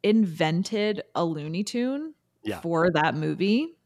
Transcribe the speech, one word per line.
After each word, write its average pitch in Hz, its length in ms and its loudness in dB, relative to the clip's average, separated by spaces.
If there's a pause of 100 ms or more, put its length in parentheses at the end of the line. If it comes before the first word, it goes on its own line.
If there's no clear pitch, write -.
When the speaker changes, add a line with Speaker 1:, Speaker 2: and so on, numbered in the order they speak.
Speaker 1:
invented 202 1000 2 (120)
a 170 100 0
Looney 160 400 -4
Tune 269 500 -4 (280)
Speaker 2:
Yeah. 95 180 -6
Speaker 1:
for 165 320 2
that 151 220 2
movie 190 720 0